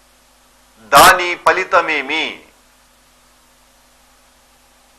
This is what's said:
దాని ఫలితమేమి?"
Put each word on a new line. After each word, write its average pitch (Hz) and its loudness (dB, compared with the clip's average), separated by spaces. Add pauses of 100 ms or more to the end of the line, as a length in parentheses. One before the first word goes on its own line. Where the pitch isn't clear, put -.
(800)
దాని 175 2
ఫలితమేమి?" 160 -4 (2500)